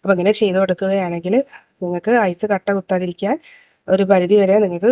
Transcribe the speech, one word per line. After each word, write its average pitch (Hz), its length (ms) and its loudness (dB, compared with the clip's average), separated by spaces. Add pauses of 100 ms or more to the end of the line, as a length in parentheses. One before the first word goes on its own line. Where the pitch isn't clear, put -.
അപ്പോൾ 196 100 2
ഇങ്ങനെ 180 180 0
ചെയ്ത് 196 260 0
കൊടുക്കുകയാണെങ്കിൽ 185 760 -2 (440)
നിങ്ങൾക്ക് 175 420 -4
ഐസ് 185 260 -2
കട്ട 202 240 -4
കുത്താതിരിക്കാൻ 190 680 -4 (520)
ഒരു 190 160 2
പരിധി 185 320 2
വരെ 196 220 4
നിങ്ങൾക്ക് 185 340 0